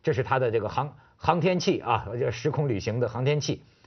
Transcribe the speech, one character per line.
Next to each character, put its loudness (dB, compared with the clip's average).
这 0
是 0
他 2
的 2
这 0
个 -2
航-， -4
航 2
天 2
器 0
啊， 0
这 0
时 -2
空 0
旅 0
行 -2
的 2
航 -4
天 2
器。 -4